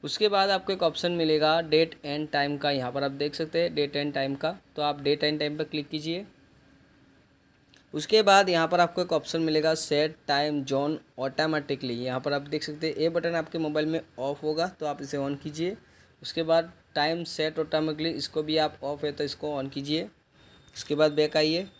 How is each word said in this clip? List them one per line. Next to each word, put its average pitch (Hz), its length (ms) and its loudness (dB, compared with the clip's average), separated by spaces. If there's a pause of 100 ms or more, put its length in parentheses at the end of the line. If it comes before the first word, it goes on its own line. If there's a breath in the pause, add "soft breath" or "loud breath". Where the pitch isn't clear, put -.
उसके 214 260 0
बाद 196 200 4
आपको 190 240 0
एक 190 100 -2
ऑप्शन 170 280 0
मिलेगा 156 400 4 (100)
date 160 320 4 (120)
and 147 220 -4
time 143 340 0
का, 147 100 2
यहाँ 127 200 0
पर 139 120 -2
आप 139 80 0
देख 147 240 -4
सकते 165 260 -2
हैं 175 80 2
date 143 260 -2
and 143 180 -2
time 135 260 -2
का। 160 120 -2 (240)
तो 151 60 -4
आप 147 160 0
date 143 260 0
and 151 160 0
time 151 180 -4
पर 156 60 -2
क्लिक 151 260 -6
कीजिए। 165 360 -6 (1700)
उसके 214 280 2
बाद 196 280 8
यहाँ 165 180 4
पर 175 120 2
आपको 175 220 4
एक 175 120 0
ऑप्शन 165 280 0
मिलेगा 156 320 2
set 156 440 0 (120)
time 147 360 0
zone 139 320 0 (220)
automatically, 139 720 -2
यहाँ 123 280 -4
पर 143 140 -2
आप 139 100 -2
देख 151 200 -4
सकते 156 240 -6
हैं 151 80 -2
ये 156 140 2
बटन 170 260 -2
आपके 165 220 -4
मोबाइल 151 280 0
में 160 140 0 (200)
ऑफ 143 240 -4
होगा 156 260 0
तो 160 160 -10
आप 147 160 -4
इसे 143 180 -6
on 139 240 -4
कीजिए। 165 340 -6 (440 soft breath)
उसके - 220 -4
बाद 165 280 2 (240)
टाइम 160 300 0
सेट 160 340 -2
ऑटोमेटिकली, 156 520 0
इसको 156 320 -4
भी 156 140 0
आप 151 260 0
ऑफ 143 220 -6
है 147 60 -2
तो 143 120 -6
इसको 147 380 -6
on 135 120 -8
कीजिए। 151 340 -4 (680 loud breath)
उसके - 200 -4
बाद 151 160 4
बैक 151 260 2
आइए। 160 300 2 (120)